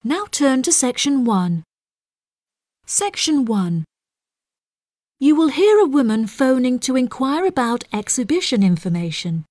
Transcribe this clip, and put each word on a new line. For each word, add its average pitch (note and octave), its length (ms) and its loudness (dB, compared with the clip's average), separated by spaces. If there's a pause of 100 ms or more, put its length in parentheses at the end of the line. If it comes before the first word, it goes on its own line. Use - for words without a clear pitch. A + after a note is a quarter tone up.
Now E4+ 280 -4
turn C4 320 2
to F4 80 0
section C4 520 0
one. F3+ 400 0 (1200)
Section D#4+ 600 -2
one. F3 400 -2 (1300)
You C#4+ 160 4
will D#4 140 4
hear G4+ 320 4
a G4 60 6
woman A3+ 420 0
phoning B3+ 520 0
to B3+ 180 -2
inquire C4+ 480 -2
about A#3+ 480 -2
exhibition A#3+ 680 -2
information. E3+ 880 -2